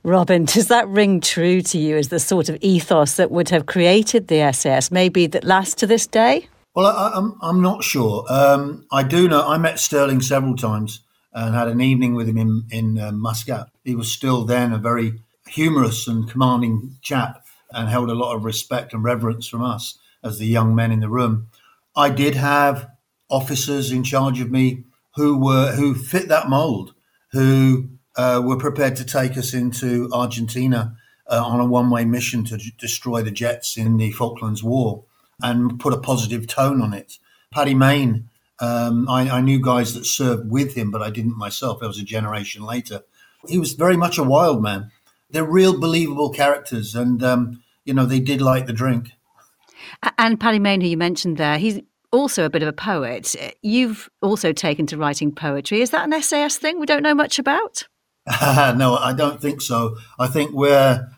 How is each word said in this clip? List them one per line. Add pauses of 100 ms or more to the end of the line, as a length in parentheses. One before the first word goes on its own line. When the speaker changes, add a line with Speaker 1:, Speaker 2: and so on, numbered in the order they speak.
Speaker 1:
Robin,
does
that
ring
true
to
you
as
the
sort
of
ethos
that
would
have
created
the
S
A
S,
maybe
that
lasts
to
this
day? (280)
Speaker 2:
Well,
I,
I'm,
I'm
not
sure.
Um,
I
do
know,
I
met
Stirling
several
times (320)
and
had
an
evening
with
him
in,
in,
uh,
Muscat. (160)
He
was
still
then
a
very (260)
humorous
and
commanding
chap (260)
and
held
a
lot
of
respect
and
reverence
from
us (260)
as
the
young
men
in
the
room. (480)
I
did
have (400)
officers
in
charge
of
me (320)
who
were,
who
fit
that
mould, (400)
who, (280)
uh,
were
prepared
to
take
us
into
Argentina, (320)
uh,
on
a
one-way
mission
to
d-,
destroy
the
jets
in
the
Falklands
War (360)
and
put
a
positive
tone
on
it. (340)
Paddy
Mayne, (300)
um,
I,
I
knew
guys
that
served
with
him,
but
I
didn't
myself.
That
was
a
generation
later. (460)
He
was
very
much
a
wild
man. (400)
They're
real
believable
characters,
and,
um, (220)
you
know,
they
did
like
the
drink. (880)
Speaker 1:
A-,
and
Paddy
Mayne,
who
you
mentioned
there,
he's (320)
also
a
bit
of
a
poet. (300)
You've (120)
also
taken
to
writing
poetry.
Is
that
an
S
A
S
thing
we
don't
know
much
about? (400)
Speaker 2:
<laughs> (340)
No,
I
don't
think
so. (220)
I
think
where,